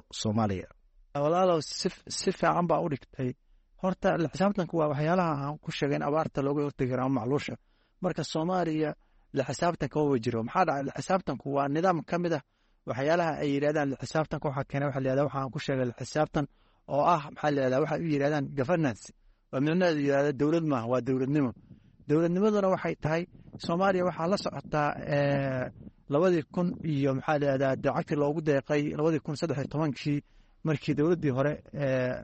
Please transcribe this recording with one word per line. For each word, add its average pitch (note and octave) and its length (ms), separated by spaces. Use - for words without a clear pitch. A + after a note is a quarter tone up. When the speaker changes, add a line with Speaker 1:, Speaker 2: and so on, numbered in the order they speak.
Speaker 1:
Soomaaliya? G#2 560
Speaker 2:
Walaalow, E3 460
si - 280
f-, - 180
si - 240
fiican E3+ 360
baa D#3+ 140
u E3 80
dhigtay. C3 400
Horta, F#3 340
la D#3+ 120
xisaabtanku F#3+ 480
waa D#3 100
waxyaalaha D#3 460
aan D3 160
ku - 120
sheegay D3 240
in D3+ 80
abaarta D3+ 380
looga C#3+ 220
hortagi C3+ 280
karo B2+ 140
ama C3 160
macluusha. C3+ 340
Marka E3+ 220
Soomaaliya D#3+ 680
la C#3 100
xisaabtanka D#3 560
waa C#3+ 200
jiro. A2+ 240
Maxaa F3+ 220
dhacay? C#3+ 200
La C3+ 60
xisaabtanku D#3+ 600
waa C#3 140
nidaam E3 360
ka - 160
mid F3 140
ah C#3 80
waxyaalaha D#3 520
ay D3 120
yiraahdaan C#3+ 380
la C3 100
xisaabtanka D#3 480
waxaa C3+ 160
keenay C#3 240
waxa C#3 120
la C3 100
yiraahdaa, C3+ 180
waxaan C3+ 240
ku - 80
sheegay C3 260
la B2 80
xisaabtan D3+ 520
oo C#3+ 160
ah, E3 280
maxaa D3+ 200
la C#3+ 60
yiraahdaa, C3 260
waxa D3+ 120
ay D#3+ 160
yiraahdaan C#3+ 340
governance. C#3 480
Waa C3+ 60
micnaheedu D#3+ 420
yiraahdaa C#3 380
dowlad D#3 240
maaha, C3+ 240
waa B2 140
dowladnimo. C3 500
Dowladnimaduna F#3 640
waxay E3+ 260
tahay, E3 280
Soomaaliya F#3 480
waxaa E3 220
la G3 100
socotaa, D3 520
eh, C#3 600
labadii E3 420
kun F3+ 160
iyo, C#3 300
maxaa D3 260
la C#3+ 60
yiraahdaa, C3+ 300
dee, C3+ 140
lacagtii B2 260
loogu D3 260
deeqay D3 400
labadii D#3 240
kun D3+ 160
saddex D#3 220
iyo C3+ 100
tobankii D3+ 500
markii D#3 320
dowladdii D#3 340
hore, C3+ 240
eh, C3 400